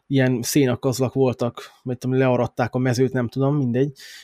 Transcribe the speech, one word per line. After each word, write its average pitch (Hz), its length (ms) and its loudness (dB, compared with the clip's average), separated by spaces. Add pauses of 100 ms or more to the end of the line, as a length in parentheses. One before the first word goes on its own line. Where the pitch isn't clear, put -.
ilyen 127 360 2
szénakazlak 127 680 0
voltak, - 580 -2 (120)
vagy 127 160 -8
tudom, 127 200 -2
learadták 123 560 0
a 127 40 -2
mezőt, 127 340 0
nem 123 160 -2
tudom, 139 280 0
mindegy, 135 420 -2 (260)